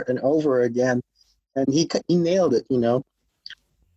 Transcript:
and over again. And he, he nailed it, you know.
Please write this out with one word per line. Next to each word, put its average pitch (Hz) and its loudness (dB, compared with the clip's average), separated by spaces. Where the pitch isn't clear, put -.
and 127 -2
over 139 2
again. 123 0
And 135 -2
he, 151 2
he 175 2
nailed 170 0
it, 110 -2
you 131 0
know. 120 0